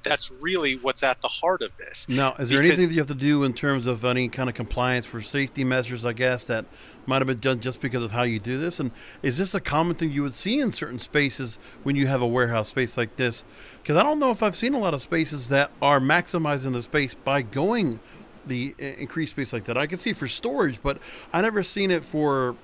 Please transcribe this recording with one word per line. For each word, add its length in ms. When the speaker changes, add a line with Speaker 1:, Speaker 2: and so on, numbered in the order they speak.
Speaker 1:
that's 360
really 340
what's 180
at 180
the 80
heart 320
of 160
this. 320
Speaker 2:
Now, 300
is 100
there 140
Speaker 1:
Because 160
Speaker 2:
anything 100
that 60
you 60
have 80
to 220
do 140
in 80
terms 340
of 180
any 240
kind 200
of 60
compliance 500
for 160
safety 440
measures, 400
I 100
guess, 300
that 200
might 140
have 80
been 140
done 200
just 200
because 220
of 100
how 100
you 160
do 200
this? 220
And 100
is 140
this 180
a 60
common 360
thing 140
you 120
would 120
see 260
in 120
certain 260
spaces 600
when 140
you 100
have 160
a 40
warehouse 420
space 280
like 200
this? 280
'Cause 120
I 60
don't 160
know 120
if 120
I've 140
seen 160
a 60
lot 160
of 80
spaces 460
that 220
are 180
maximizing 720
the 100
space 320
by 280
going 580
the 320
i-, 40
increased 500
space 200
like 120
that. 120
I 100
can 120
see 160
for 140
storage, 540
but 160
I 100
never 200
seen 280
it 140
for 600